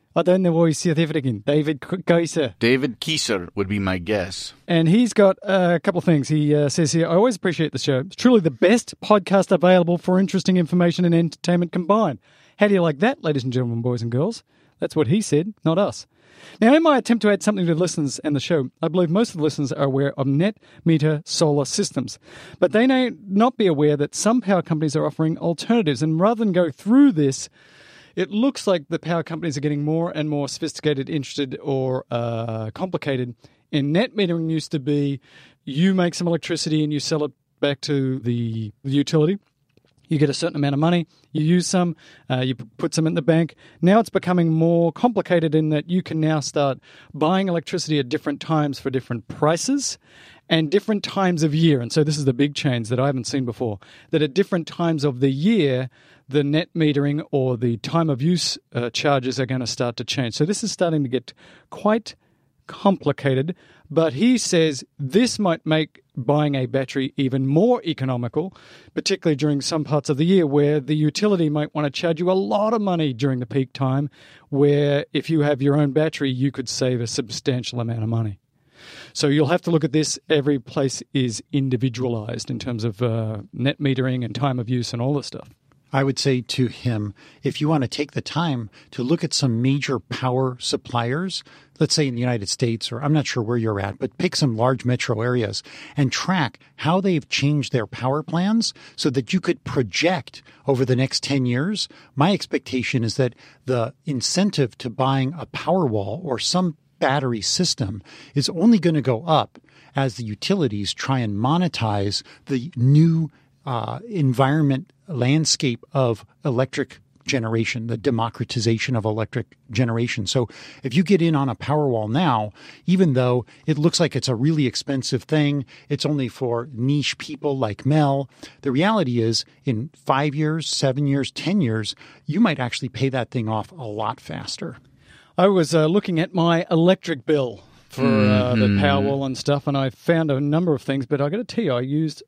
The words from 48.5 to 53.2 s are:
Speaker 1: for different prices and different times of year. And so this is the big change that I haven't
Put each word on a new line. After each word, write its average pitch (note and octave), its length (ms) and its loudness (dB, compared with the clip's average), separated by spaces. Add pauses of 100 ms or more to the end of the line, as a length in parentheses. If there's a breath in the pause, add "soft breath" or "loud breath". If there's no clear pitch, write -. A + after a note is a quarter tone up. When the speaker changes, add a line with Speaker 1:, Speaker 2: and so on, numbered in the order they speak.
Speaker 1:
for C3+ 100 -4
different B2 380 -6
prices F3 720 -2 (500 soft breath)
and D#3+ 200 2
different G3+ 360 0
times F3+ 400 0
of D3 100 2
year. D#3 260 4
And A#2 120 -6
so D#3 100 2
this D3 160 0
is D3 60 -2
the C3 80 2
big C#3+ 240 0
change A#2+ 320 -2
that A#2+ 100 -2
I C3 80 2
haven't C3 220 -2